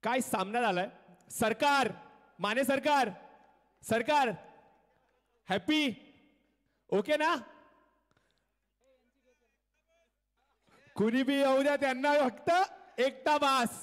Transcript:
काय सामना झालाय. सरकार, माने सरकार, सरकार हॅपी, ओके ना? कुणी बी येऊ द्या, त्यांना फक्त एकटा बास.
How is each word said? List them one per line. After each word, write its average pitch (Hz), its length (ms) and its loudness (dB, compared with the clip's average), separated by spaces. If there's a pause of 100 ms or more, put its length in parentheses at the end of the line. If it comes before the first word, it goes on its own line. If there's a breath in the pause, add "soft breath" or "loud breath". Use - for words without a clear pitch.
काय 247 160 0
सामना 226 420 -2
झालाय. 196 260 0 (520)
सरकार, 240 520 2 (480)
माने 220 240 0
सरकार, 269 460 2 (800)
सरकार 247 400 2 (1200)
हॅपी, 262 640 -2 (760)
ओके 247 280 0
ना? 311 180 0 (3500)
कुणी 226 280 0
बी 269 120 0
येऊ 269 280 2
द्या, 285 120 2
त्यांना 277 380 -2
फक्त 294 380 0 (460)
एकटा 269 400 0
बास. 269 320 0 (140)